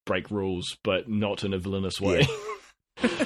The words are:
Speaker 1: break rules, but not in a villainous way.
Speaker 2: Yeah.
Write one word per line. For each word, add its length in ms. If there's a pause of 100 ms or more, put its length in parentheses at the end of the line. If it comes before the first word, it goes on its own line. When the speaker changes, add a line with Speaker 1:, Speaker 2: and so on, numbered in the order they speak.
Speaker 1:
break 240
rules, 540
but 240
not 340
in 100
a 60
villainous 420
way. 200 (840)
Speaker 2:
Yeah. 60 (180)